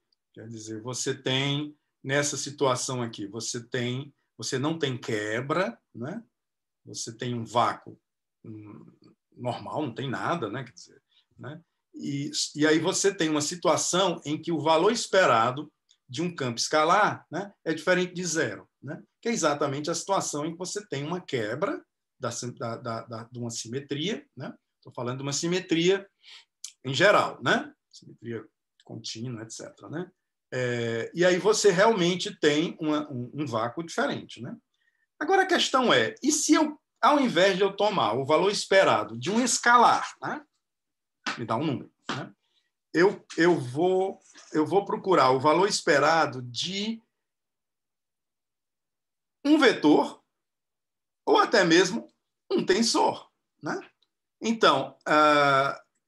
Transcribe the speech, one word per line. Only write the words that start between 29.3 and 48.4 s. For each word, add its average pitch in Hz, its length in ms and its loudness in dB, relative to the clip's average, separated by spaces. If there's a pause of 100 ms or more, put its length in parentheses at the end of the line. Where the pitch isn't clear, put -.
et 113 100 -16
cetera, - 380 -16
né? 175 200 -10 (420)
É, 120 600 -4
e 170 100 2
aí 180 140 4
você 208 320 4
realmente 185 720 2
tem 151 400 2
uma, 151 320 -2
um, 123 220 -8
um 147 120 -6
vácuo 117 380 -4
diferente, - 580 -6
né? 123 140 -12 (640)
Agora 381 240 2
a 381 40 -2
questão 254 460 2
é: 117 300 2
e 302 100 2
se 302 220 2
eu, 311 260 0 (200)
ao 277 200 6
invés 185 360 4
de 190 60 -2
eu 196 140 0
tomar 160 380 2
o 135 100 -2
valor 160 260 2
esperado 123 640 2
de 127 140 -4
um 233 140 2
escalar, 226 800 4
né? 226 220 -8 (920)
Me 123 60 -8
dá 117 100 -2
um 143 100 -2
número, 135 280 -4 (160)
né? - 240 -8 (600)
Eu, 180 320 2 (120)
eu 165 240 4
vou, 180 580 -2 (340)
eu 156 140 2
vou 196 180 0
procurar 175 460 2
o 135 80 4
valor 156 300 4
esperado 147 760 2
de 190 580 -6 (2500)